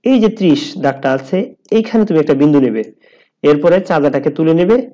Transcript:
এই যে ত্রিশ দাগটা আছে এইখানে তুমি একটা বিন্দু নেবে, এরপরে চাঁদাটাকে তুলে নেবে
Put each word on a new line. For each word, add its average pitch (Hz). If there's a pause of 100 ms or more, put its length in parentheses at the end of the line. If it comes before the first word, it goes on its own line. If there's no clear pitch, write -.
এই 262
যে 208
ত্রিশ 160 (240)
দাগটা 135
আছে 185 (400)
এইখানে 220
তুমি 160
একটা 147
বিন্দু 147
নেবে, 110 (680)
এরপরে 165 (120)
চাঁদাটাকে 147
তুলে 160
নেবে 190 (180)